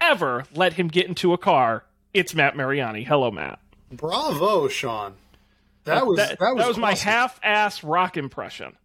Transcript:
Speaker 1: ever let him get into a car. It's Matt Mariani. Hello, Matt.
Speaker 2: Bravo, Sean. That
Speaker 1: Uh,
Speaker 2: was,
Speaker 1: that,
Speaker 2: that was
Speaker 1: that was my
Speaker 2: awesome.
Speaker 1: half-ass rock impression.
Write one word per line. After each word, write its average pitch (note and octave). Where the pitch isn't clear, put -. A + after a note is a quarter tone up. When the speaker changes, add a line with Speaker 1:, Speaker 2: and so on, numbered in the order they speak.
Speaker 1:
ever F3
let F3
him F3+
get F3
into F3
a F3
car. B2+
It's F#3
Matt C#3+
Mariani. C3
Hello, C3+
Matt. D2+
Speaker 2:
Bravo, E3+
Sean. G#2+
That F3+
Speaker 1:
Uh, C4
Speaker 2:
was, F#3
Speaker 1:
that, G3+
Speaker 2:
that F#3+
was G3+
Speaker 1:
that B3
was A3
my G#3+
Speaker 2:
awesome. G3
Speaker 1:
half-ass G#3+
rock F3
impression. B2